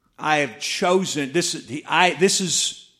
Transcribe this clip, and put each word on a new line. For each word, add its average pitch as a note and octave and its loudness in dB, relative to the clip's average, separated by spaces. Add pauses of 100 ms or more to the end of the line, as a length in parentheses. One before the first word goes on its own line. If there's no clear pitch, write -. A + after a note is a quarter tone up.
(180)
"I D3+ 0
have C3+ -2
chosen, F3 0
this, E3+ 0
he, C3+ -10
I, E3 2
this F#3+ 2
is, - -4